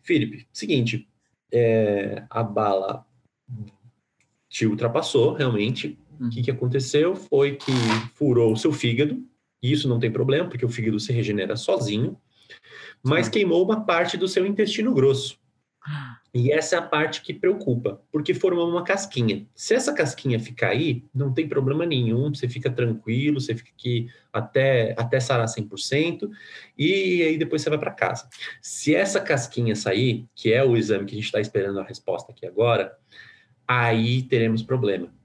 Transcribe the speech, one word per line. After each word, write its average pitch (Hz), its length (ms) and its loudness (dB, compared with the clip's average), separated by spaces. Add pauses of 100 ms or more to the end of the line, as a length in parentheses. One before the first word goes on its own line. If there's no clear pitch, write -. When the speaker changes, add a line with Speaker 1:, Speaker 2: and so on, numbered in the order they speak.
Speaker 1:
"Felipe, 117 500 -2
seguinte, 139 540 -2 (440)
é, 107 800 2
a 117 140 -2
bala 104 640 0 (1400)
te - 180 -2
ultrapassou, 123 680 2
realmente." 120 640 -2 (220)
Speaker 2:
Uhum. 123 80 -4
Speaker 1:
O - 20 -4
que 120 140 -4
que 135 80 0
aconteceu 135 640 0
foi 139 400 2
que - 160 -6 (420)
furou 120 400 4
o 110 40 0
seu 160 140 2
fígado, 131 480 0 (440)
e 127 80 2
isso 147 180 0
não 117 100 2
tem 117 120 2
problema, 135 360 2
porque 127 180 -4
o 117 40 0
fígado 110 300 -2
se 131 120 -4
regenera 104 440 -2
sozinho, 123 600 0 (880)
mas 156 220 2
Speaker 2:
Tá. - 80 -4
Speaker 1:
queimou 185 300 4
uma 214 200 0
parte 175 320 0
do 180 120 0
seu 185 180 0
intestino 208 480 0
grosso. 135 460 2 (440)
Speaker 2:
Ah. 139 340 -10 (160)
Speaker 1:
E 123 180 0
essa 156 240 0
é 170 40 2
a - 20 0
parte 156 420 -2
que 151 100 -10
preocupa, 123 680 -2 (100)
porque 151 240 0
formou 175 340 0
uma 175 140 -2
casquinha. 135 600 -2 (100)
Se - 180 -2
essa 262 200 2
casquinha 131 460 -2
ficar 110 300 -4
aí, 127 340 0 (100)
não 131 200 -2
tem 156 160 0
problema 143 360 0
nenhum, 131 480 0
você 123 140 -4
fica 123 220 -4
tranquilo, 123 720 0
você 113 140 -4
fica - 200 -12
aqui 120 320 -2 (240)
até, 123 680 2
até 120 220 2
sarar 120 280 0
cem 110 200 -4
por 98 120 -14
cento, 170 500 -2 (480)
e 180 460 2
aí 160 140 2
depois 156 260 -2
você 160 60 -2
vai 151 100 0
pra - 120 -6
casa. - 380 -4 (320)
Se - 340 -2
essa 196 240 2
casquinha 120 560 -2
sair, 113 500 0 (100)
que 110 180 2
é 131 100 4
o 120 140 4
exame 101 280 0
que 104 100 -10
a 107 40 -6
gente - 120 -6
tá 110 100 0
esperando 98 380 -2
a 90 40 -4
resposta - 480 -8
aqui - 140 -14
agora, 98 500 0 (720)
aí 120 560 2
teremos 113 400 2
problema. 101 460 -2 (140)